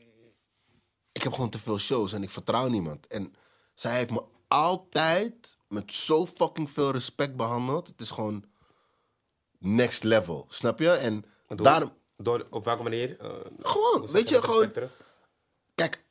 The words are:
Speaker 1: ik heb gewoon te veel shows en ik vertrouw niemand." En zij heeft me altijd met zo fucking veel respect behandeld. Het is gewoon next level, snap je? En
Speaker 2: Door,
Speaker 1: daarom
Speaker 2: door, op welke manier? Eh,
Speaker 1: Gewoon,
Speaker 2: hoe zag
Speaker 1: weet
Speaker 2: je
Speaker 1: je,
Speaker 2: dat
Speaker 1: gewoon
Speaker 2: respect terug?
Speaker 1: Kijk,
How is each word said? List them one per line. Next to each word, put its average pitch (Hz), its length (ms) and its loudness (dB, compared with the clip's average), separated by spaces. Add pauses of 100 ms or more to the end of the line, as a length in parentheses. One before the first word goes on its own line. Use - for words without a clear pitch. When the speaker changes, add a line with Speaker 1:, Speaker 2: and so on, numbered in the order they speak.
(1120)
Speaker 1:
ik - 100 -4
heb 123 100 0
gewoon 120 180 -2
te - 80 -8
veel 104 200 -2
shows 104 340 0
en 104 100 -6
ik 95 80 -8
vertrouw 117 380 0
niemand." 82 380 -4
En - 280 -10 (400)
zij 123 220 -4
heeft 120 140 0
me 113 120 -4 (260)
altijd 175 1080 0 (120)
met 104 240 -8
zo 160 340 2
fucking 160 440 -2
veel 143 200 0
respect 131 460 -4
behandeld. 123 500 -2
Het - 140 -20
is 113 100 -8
gewoon 107 340 -6 (1120)
next 110 440 2
level, 90 460 2
snap - 300 -2
je? 160 120 4
En 117 340 0 (240)
Speaker 2:
Door, 110 80 -10 (100)
Speaker 1:
daarom 151 260 6 (240)
Speaker 2:
door, 117 340 -2
op 117 140 -8
welke 117 180 -2
manier? 120 380 -4
Eh, - 100 -12 (320)
Speaker 1:
Gewoon, 427 360 2
Speaker 2:
hoe - 100 -8
zag - 20 -8
Speaker 1:
weet 233 180 2
Speaker 2:
je 302 60 4
Speaker 1:
je, 240 60 4
Speaker 2:
dat - 40 -2
Speaker 1:
gewoon 220 180 4
Speaker 2:
respect 208 120 -2
terug? - 320 -10 (680)
Speaker 1:
Kijk, - 360 -2